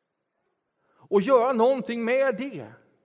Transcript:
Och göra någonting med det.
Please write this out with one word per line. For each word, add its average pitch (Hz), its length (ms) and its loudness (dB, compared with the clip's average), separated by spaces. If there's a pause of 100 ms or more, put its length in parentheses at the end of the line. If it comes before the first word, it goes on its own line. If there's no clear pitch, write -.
(960)
Och - 260 0
göra 254 320 2
någonting 233 520 0
med 254 320 0
det. 202 300 -12 (380)